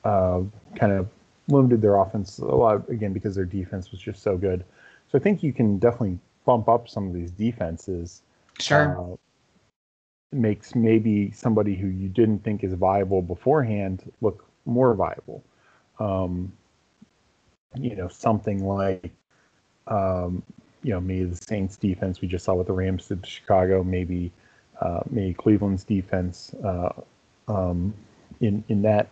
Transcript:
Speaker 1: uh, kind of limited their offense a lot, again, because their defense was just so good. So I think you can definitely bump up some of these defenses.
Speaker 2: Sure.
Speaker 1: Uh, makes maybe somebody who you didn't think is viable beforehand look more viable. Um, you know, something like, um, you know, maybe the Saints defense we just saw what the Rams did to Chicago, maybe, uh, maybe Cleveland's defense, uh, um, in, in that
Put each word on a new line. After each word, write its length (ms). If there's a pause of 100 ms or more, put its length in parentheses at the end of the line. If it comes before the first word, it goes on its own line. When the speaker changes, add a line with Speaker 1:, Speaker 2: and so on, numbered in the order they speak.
Speaker 1:
uh, 360 (340)
kind 180
of 160 (400)
limited 340
their 140
offense 420
a 80
lot, 420
again, 240
because 240
their 80
defense 480
was 80
just 220
so 140
good. 280 (480)
So 60
I 40
think 200
you 100
can 260
definitely 400 (260)
bump 240
up 200
some 180
of 80
these 160
defenses. 920 (360)
Speaker 2:
Sure. 400
Speaker 1:
Uh, 160 (1160)
makes 440
maybe 560
somebody 440
who 120
you 220
didn't 360
think 180
is 120
viable 480
beforehand 1000
look 240 (220)
more 280
viable. 480 (560)
Um, 540 (1200)
you 200
know, 120
something 580
like, 440 (760)
um, 560 (400)
you 100
know, 80
maybe 240
the 120
Saints 400
defense 440
we 80
just 160
saw 100
what 120
the 60
Rams 360
did 140
to 80
Chicago, 520
maybe, 480 (500)
uh, 200 (100)
maybe 240
Cleveland's 500
defense, 760
uh, 300 (560)
um, 460 (460)
in, 280
in 140
that 300